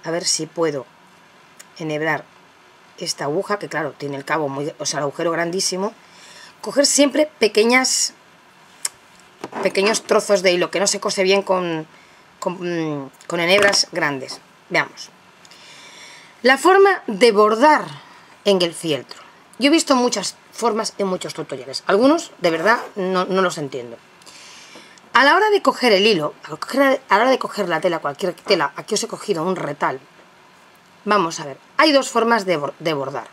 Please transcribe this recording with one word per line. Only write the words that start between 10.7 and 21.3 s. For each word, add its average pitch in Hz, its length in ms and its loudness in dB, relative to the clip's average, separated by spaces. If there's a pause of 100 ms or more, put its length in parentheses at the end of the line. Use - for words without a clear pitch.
que 170 100 -2
no 202 60 0
se 196 140 -4
cose 196 220 -2
bien 190 200 2
con, 175 440 -2 (540)
con, 170 720 -6 (140)
con 170 140 -4
enhebras 196 520 2
grandes. 143 480 -6 (300)
Veamos. - 400 -6 (1300)
La 262 160 4
forma 381 480 6
de 233 260 4
bordar 220 520 4 (600)
en 196 180 4
el 170 120 -4
fieltro. 139 460 -8 (380)
Yo 185 100 2
he - 20 6
visto 302 240 4
muchas 247 420 -2 (160)
formas 220 460 -2
en 202 80 -2
muchos 180 280 -6